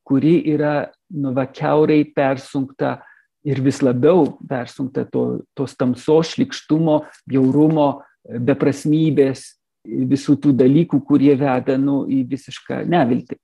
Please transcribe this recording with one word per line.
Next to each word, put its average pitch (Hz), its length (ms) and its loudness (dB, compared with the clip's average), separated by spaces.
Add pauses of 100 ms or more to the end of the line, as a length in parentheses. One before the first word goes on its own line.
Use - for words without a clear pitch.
kuri 143 420 2
yra, 147 480 -2 (140)
nu, 139 280 -6
va, 131 140 -2
kiaurai 151 580 2
persunkta 135 920 -4 (460)
ir 135 160 -4
vis 135 200 0
labiau 139 600 2
persunkta 127 680 -8
to, 123 420 -4
tos - 260 -8
tamsos, 151 600 0
šlykštumo, 156 680 -2 (200)
bjaurumo, 143 680 2 (340)
beprasmybės, 139 1300 0 (380)
visų 131 500 -2
tų 139 160 2
dalykų, 139 500 2
kurie 143 320 4
veda, 131 440 -2
nu, 139 260 0
į 131 220 -2
visišką 131 580 -10
neviltį. 160 600 -2